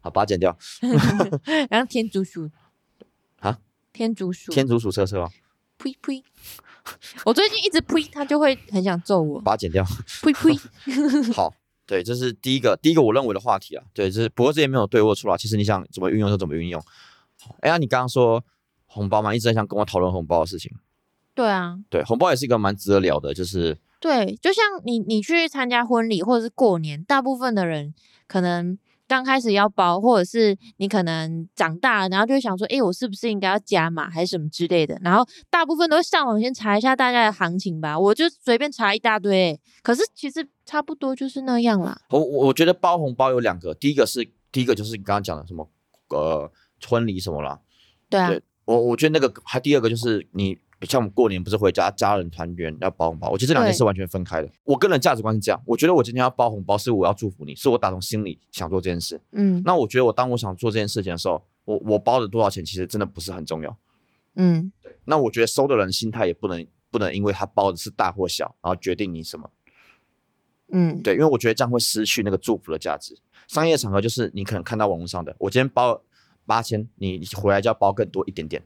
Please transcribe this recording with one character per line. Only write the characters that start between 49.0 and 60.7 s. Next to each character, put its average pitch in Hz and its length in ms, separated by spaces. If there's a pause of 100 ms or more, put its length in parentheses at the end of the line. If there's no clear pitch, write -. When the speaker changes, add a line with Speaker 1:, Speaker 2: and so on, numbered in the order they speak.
Speaker 1:
得 156 100
那 135 60
个， 120 200
还 131 160
第 143 160
二 135 40
个 113 80
就 113 60
是 113 380
你， 95 260 (300)
像 135 120
我 - 20
们 101 100
过 120 160
年 92 140
不 90 60
是 104 80
回 101 140
家， 87 220
家 101 240
人 90 120
团 82 280
圆 80 240
要 92 100
包 82 200
红 80 80
包， - 120
我 98 80
觉 120 80
得 - 20
这 160 60
两 226 100
件 214 80
事 120 120
完 101 100
全 95 140
分 92 160
开 82 180
的。 73 60
Speaker 2:
对。 - 40 (120)
Speaker 1:
我 139 120
个 196 120
人 160 120
价 147 140
值 110 80
观 110 100
是 110 80
这 101 120
样， 87 120
我 117 120
觉 143 100
得 180 80
我 147 80
今 117 100
天 123 80
要 127 80
包 123 220
红 104 140
包 101 120
是 113 140
我 95 160
要 95 80
祝 101 160
福 85 140
你， 71 100
是 - 140
我 120 100
打 98 120
从 92 120
心 107 220
里 87 160 (100)
想 85 180
做 92 120
这 90 100
件 87 100
事。 82 200 (100)
Speaker 2:
嗯。 190 340
Speaker 1:
那 180 120
我 131 100
觉 127 120
得 127 60
我 113 80
当 127 180
我 123 60
想 104 200
做 113 140